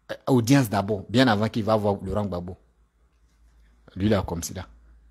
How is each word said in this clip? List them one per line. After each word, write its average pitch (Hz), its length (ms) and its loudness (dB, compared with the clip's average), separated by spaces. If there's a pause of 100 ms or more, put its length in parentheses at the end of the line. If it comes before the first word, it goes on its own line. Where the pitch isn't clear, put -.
(120)
euh, - 40 -10 (120)
audience 127 400 4
d'abord, 98 420 -2
bien 127 180 4
avant 110 200 2
qu'il 110 160 -4
va 110 120 2
voir 101 280 0
Laurent 98 220 -4
Gbagbo. 90 320 -8 (1400)
Lui 98 140 0
là, 98 140 2
comme 85 180 -6
cela. 92 260 -10 (420)